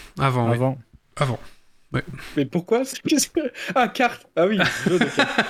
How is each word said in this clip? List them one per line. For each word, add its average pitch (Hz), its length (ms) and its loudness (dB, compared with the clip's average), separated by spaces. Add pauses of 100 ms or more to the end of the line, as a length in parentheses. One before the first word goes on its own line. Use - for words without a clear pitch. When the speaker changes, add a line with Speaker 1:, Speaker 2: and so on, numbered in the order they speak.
(180)
Speaker 1:
Avant, 127 300 2
oui. 120 80 4
Speaker 2:
Avant. 131 220 0 (380)
Speaker 1:
Avant. 131 240 -2 (520)
Ouais. 127 120 -2 (320)
Speaker 3:
Mais 143 80 2
pourquoi ? 202 380 0 (120)
<laughs> - 140 -6
Qu'est-ce 294 220 2
que, 330 100 -2 (340)
ah, 247 140 4
cartes ! - 380 -2 (100)
Ah 165 100 4
oui, 208 120 2 (280)
jeu 180 120 2
de - 60 4
cartes. - 460 0